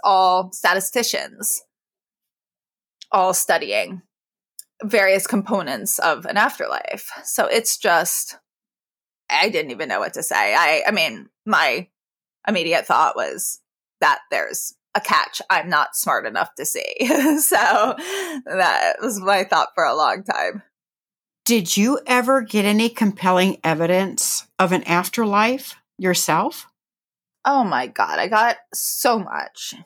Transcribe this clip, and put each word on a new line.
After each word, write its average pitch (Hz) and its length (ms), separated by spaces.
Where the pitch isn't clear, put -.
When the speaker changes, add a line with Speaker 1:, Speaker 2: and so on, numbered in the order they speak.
Speaker 1:
all 185 480
statisticians, - 1080
all 185 220
studying 165 720
various 196 440
components 180 720
of 160 280
an - 100
afterlife. - 720
So - 220
it's - 320
just, - 600
I 170 180
didn't 156 220
even 151 180
know 101 120
what - 140
to - 80
say. 104 320
I, 156 320
I 208 40
mean, 147 380
my 160 420
immediate 170 400
thought 131 300
was 85 440
that 147 200
there's - 440
a - 60
catch - 500
I'm 170 180
not 147 260
smart 120 320
enough 107 300
to 143 80
see. - 360
<laughs> 285 380
So 302 180
that 156 540
was 208 200
my 190 240
thought 175 300
for 165 100
a 131 100
long 151 300
time. 90 380
Speaker 2:
Did 214 320
you 233 300
ever 254 360
get 208 220
any 214 240
compelling 190 760
evidence 170 840
of 185 140
an 185 120
afterlife 214 920
yourself? 180 680
Speaker 1:
Oh 269 200
my 127 240
God, 80 300
I 151 100
got 220 280
so - 460
much. - 560